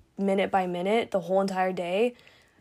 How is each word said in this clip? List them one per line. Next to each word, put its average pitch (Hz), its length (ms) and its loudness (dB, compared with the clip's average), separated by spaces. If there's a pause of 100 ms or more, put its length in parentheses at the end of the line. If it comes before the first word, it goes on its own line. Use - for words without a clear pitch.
(180)
minute 196 340 2
by 185 160 2
minute 185 440 0
the 190 100 0
whole 185 200 2
entire 190 320 0
day, 185 400 -2 (480)